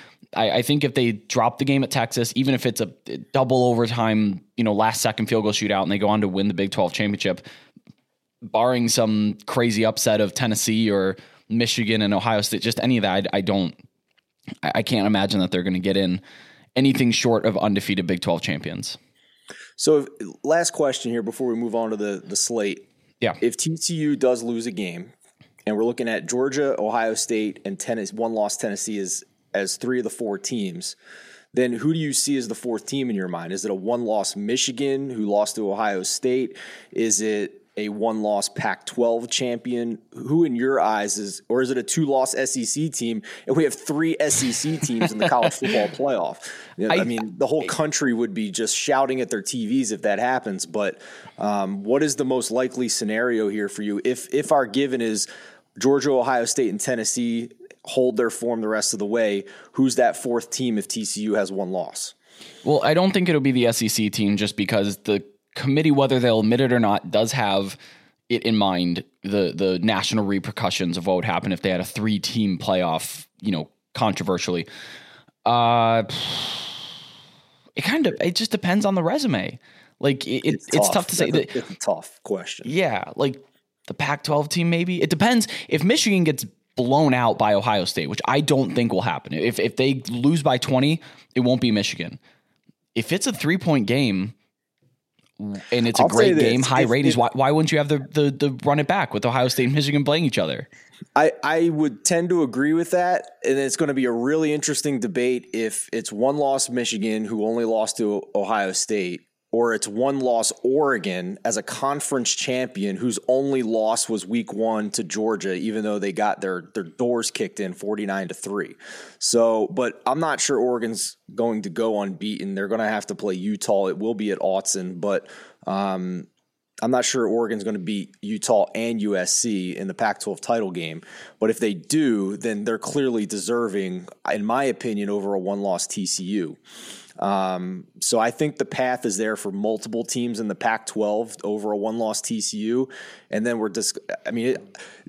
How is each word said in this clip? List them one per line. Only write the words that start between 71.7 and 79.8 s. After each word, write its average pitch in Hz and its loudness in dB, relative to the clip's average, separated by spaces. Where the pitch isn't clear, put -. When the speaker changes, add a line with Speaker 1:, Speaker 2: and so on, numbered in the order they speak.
Speaker 1:
a 92 -4
three-team 104 -2
playoff, 87 -2
you 101 -2
know, 78 -4
controversially. 90 0
Uh, 117 4
it - -4
kind 262 2
of, - -2
it 175 2
just 226 -2
depends 196 2
on 196 2
the 175 2
resume. 170 0